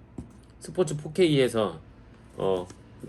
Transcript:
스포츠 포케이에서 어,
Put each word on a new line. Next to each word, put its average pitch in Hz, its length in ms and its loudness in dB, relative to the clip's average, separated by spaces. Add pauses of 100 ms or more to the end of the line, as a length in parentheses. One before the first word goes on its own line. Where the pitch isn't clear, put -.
(600)
스포츠 160 380 -2
포케이에서 127 840 2 (580)
어, 92 300 0 (420)